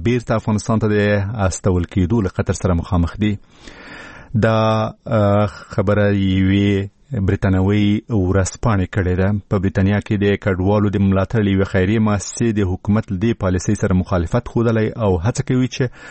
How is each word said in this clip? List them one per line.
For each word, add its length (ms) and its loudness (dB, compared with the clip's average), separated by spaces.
بیرته 280 0
افغانستان 440 -2
ته 160 0
د 20 2
استول 380 0
کېدو 420 0
له 120 -4
خطر 220 -2
سره 200 0
مخامخ 440 -2
دي. 80 2
دا، 120 2
خبره 380 2
یوې 760 2
بریتانوي 1000 2
ورځپاڼې 760 0
کړې 200 0
ده. 240 0
په 80 0
بریتانیا 400 2
کې 180 -4
د 80 0
کډوالو 460 2
د 60 -4
ملاتړ 520 2
یوې 160 2
خیریه 340 0
مؤسسې 540 0
د 80 0
حکومت 520 -2
له 60 -4
دې 160 0
پالیسۍ 460 0
سره 140 0
مخالفت 540 -2
ښودلی 480 0
او 220 0
هڅه 300 -2
کوي 200 0
چې 200 -4